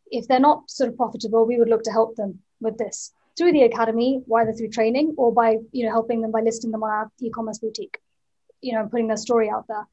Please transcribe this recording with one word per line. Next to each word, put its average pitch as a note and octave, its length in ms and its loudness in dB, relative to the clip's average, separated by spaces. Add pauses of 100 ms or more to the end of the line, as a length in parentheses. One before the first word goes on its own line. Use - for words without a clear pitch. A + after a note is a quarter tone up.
(120)
if A#3+ 160 -6
they're B3+ 140 4
not D4 300 4
sort B3 200 -2
of A#3 60 -12
profitable, A3+ 480 0
we A#3+ 140 2
would A#3 100 4
look A3+ 160 2
to A3 80 -4
help A3+ 240 0
them G3 240 -6 (200)
with A3 180 -4
this - 340 -8 (240)
through E4+ 160 4
the D4 100 6
academy, A#3 640 2
whether A3+ 260 2
through A3 180 -8
training B3+ 460 0
or A#3 160 2
by, A3+ 260 4 (120)
you B3 140 -4
know, A3 80 -2
helping A3+ 300 -2
them A3 100 -4
by A3+ 80 0
listing A3+ 320 -2
them A3 100 -6
on G#3+ 80 -2
our G#3+ 300 -4
e-commerce A3+ 380 -8
boutique, A3 400 -10 (640)
you B3+ 100 -6
know, A3 80 0
and G#3+ 100 -6
putting A#3 160 0
their G#3+ 100 -2
story A3 340 0
out A3 180 -6
there. G#3+ 240 -8